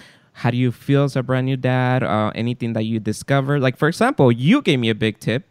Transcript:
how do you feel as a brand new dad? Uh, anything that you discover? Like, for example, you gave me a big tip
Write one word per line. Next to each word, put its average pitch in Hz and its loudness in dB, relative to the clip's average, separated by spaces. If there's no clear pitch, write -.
how - -2
do 120 -2
you 127 0
feel 139 0
as 135 -4
a 131 -2
brand 127 -2
new 131 -4
dad? 127 0
Uh, 104 0
anything 117 -4
that 113 -2
you 113 -2
discover? 135 -2
Like, 127 0
for 151 2
example, 170 2
you 143 4
gave 151 2
me 117 0
a 110 2
big 107 -2
tip - -4